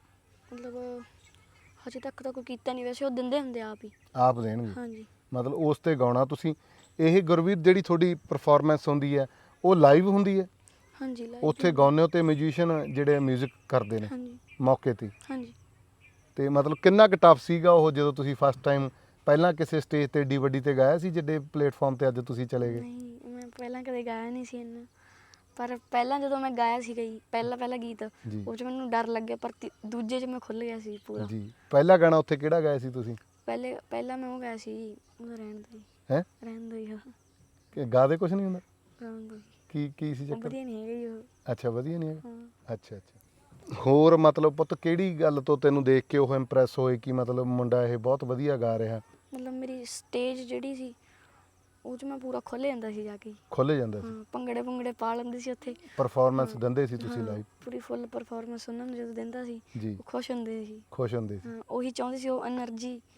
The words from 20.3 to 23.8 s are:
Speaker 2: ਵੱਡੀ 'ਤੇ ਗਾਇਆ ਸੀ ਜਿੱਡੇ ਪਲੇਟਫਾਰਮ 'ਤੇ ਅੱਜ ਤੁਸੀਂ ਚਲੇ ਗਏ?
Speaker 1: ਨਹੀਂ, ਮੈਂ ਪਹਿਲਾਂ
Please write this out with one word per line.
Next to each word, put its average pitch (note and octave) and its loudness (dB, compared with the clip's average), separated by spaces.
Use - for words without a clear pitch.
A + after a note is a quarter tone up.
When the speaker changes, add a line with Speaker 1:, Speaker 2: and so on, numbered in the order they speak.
Speaker 2:
ਵੱਡੀ C3+ 0
'ਤੇ C#3 0
ਗਾਇਆ C3+ 6
ਸੀ F3 -4
ਜਿੱਡੇ D#3 -2
ਪਲੇਟਫਾਰਮ C#3+ -2
'ਤੇ C3 0
ਅੱਜ B2 0
ਤੁਸੀਂ B2 -6
ਚਲੇ B2 -4
ਗਏ? A#2 -6
Speaker 1:
ਨਹੀਂ, A#3+ -14
ਮੈਂ B3 -16
ਪਹਿਲਾਂ B3 -12